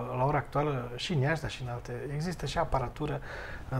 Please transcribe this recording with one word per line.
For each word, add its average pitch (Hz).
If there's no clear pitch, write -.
la 131
ora 147
actuală, 139
și -
în 147
Iași, 156
dar 123
și -
în 123
alte, 120
există 156
și 139
aparatură 143